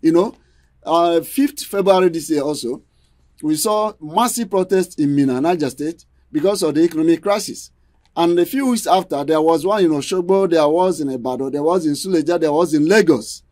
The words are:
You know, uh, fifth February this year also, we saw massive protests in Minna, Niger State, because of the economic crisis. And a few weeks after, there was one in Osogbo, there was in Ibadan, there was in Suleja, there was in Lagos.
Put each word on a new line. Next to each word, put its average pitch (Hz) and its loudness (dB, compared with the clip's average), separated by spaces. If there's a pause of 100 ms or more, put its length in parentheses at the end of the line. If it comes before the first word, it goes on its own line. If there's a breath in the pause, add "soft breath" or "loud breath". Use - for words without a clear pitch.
You 160 2
know, 180 0 (500)
uh, 170 2
fifth 269 -4
February 185 2
this 160 -8
year 151 0
also, 143 -6 (600)
we 156 -2
saw 214 -2
massive 220 -2
protests 185 0
in 143 0
Minna, 131 0
Niger 156 0
State, 147 -10 (260)
because 185 0
of 151 0
the 156 2
economic 165 2
crisis. - -4 (440)
And 170 2
a 175 4
few 262 -2
weeks 233 -2
after, 156 0
there 156 0
was 160 2
one 196 2
in 165 4
Osogbo, 185 0
there 160 4
was 170 0
in 139 -4
Ibadan, 127 -6
there 143 -4
was 165 0
in 147 0
Suleja, 170 0
there 156 0
was 156 0
in 151 2
Lagos. 165 2 (100)